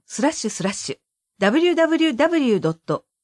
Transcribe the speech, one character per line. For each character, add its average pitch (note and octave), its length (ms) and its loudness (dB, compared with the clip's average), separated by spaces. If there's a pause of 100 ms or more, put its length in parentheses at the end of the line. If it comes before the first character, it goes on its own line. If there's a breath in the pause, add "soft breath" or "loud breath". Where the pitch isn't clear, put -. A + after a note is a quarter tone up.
ス - 160 -8
ラ C#4 80 2
ッ - 20 -2
シ - 160 -8
ュ - 20 -2
ス - 140 -10
ラ F#3+ 60 -2
ッ G3+ 40 -8
シ - 200 -10
ュ - 40 -12 (420)
ダ G3 120 2
ブ C#4+ 80 2
リ F4 120 2
ュ D#4+ 40 0
ダ E4 120 2
ブ D#4+ 100 0
リ D#4+ 140 2
ュ A#3 40 -4
ダ C#4+ 120 2
ブ E4+ 100 0
リ A#3+ 200 2
ュ - 20 0
ド D#3+ 120 0
ッ D#3+ 140 -6
ト - 200 -4 (180)